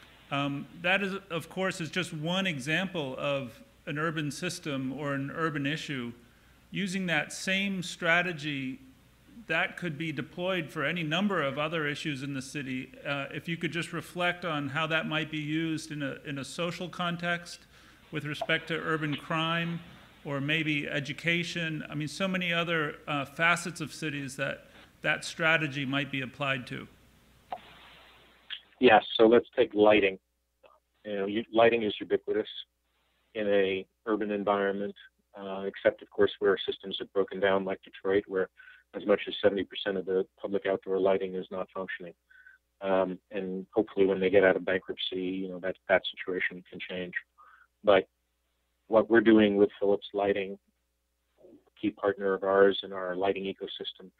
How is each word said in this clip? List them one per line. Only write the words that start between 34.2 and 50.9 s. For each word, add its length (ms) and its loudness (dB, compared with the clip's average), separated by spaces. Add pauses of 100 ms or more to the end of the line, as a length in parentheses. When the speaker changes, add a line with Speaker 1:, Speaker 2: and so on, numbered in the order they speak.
Speaker 2:
environment, 640 0 (420)
uh, 300 -8
except, 380 0
of 80 -20
course, 260 4
where 180 4 (120)
systems 320 -8
have 140 -10
broken 260 0
down, 260 2
like 180 -4
Detroit, 440 0
where 200 -2 (460)
as 140 -8
much 200 4
as 140 -6
seventy 220 4
percent 340 -4
of 80 -6
the 200 2 (140)
public 280 -4
outdoor 320 -2
lighting 340 2
is 160 -6
not 240 -6
functioning. 400 -10 (680)
Um, 360 0 (140)
and 420 -6
hopefully 320 2
when 140 2
they 100 2
get 140 8
out 120 8
of 100 -4
bankruptcy, 560 -4
you 260 -4
know, 120 -8
that, 180 -6 (120)
that 140 4 (120)
situation 540 -6
can 100 -14 (100)
change. 240 -6 (680)
But 240 6 (800)
what 220 6
we're 120 8
doing 340 8
with 140 6 (100)
Philips 340 2
Lighting, 440 0 (1200)